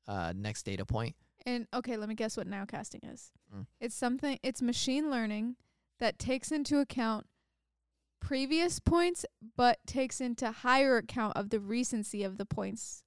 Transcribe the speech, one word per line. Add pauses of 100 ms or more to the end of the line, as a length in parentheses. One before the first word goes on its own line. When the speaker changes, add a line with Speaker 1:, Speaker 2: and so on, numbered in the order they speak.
Speaker 1:
uh,
next
data
point. (300)
Speaker 2:
And,
okay,
let
me
guess
what
nowcasting
is. (240)
Speaker 1:
Mm. (140)
Speaker 2:
It's
something,
it's
machine
learning (440)
that
takes
into
account (920)
previous
points, (300)
but
takes
into
higher
account
of
the
recency
of
the
points